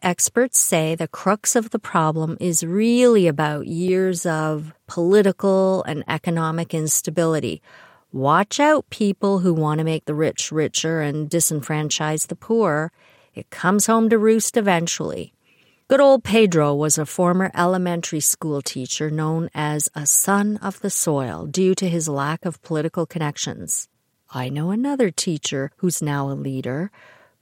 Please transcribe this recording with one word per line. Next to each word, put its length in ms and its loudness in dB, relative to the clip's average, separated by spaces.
experts 560 0
say 380 0
the 100 -4
crux 480 -2
of 160 0
the 80 -4
problem 600 0
is 260 -2
really 640 4
about 400 -2
years 580 0
of 480 -2
political 960 2
and 240 -6
economic 680 -2
instability. 880 -2
Watch 480 0
out, 320 2
people 480 0
who 160 2
want 240 0
to 60 -2
make 220 -4
the 80 -4
rich 360 -2
richer 500 -2
and 300 -4
disenfranchise 960 -2
the 80 -8
poor. 560 0
It 160 -16
comes 380 0
home 240 4
to 80 4
roost 380 2
eventually. 760 -2
Good 140 4
old 240 6
Pedro 500 4
was 240 0
a 80 -2
former 480 2
elementary 640 0
school 420 -2
teacher 480 -6
known 460 -2
as 400 -2
a 100 -8
son 520 2
of 240 -8
the 100 -4
soil 560 -2
due 300 2
to 120 -2
his 200 -2
lack 360 -4
of 180 -6
political 440 -4
connections. 840 -6
I 180 -6
know 220 -4
another 420 0
teacher 640 -4
who's 260 -2
now 260 -2
a 60 -6
leader. 560 -6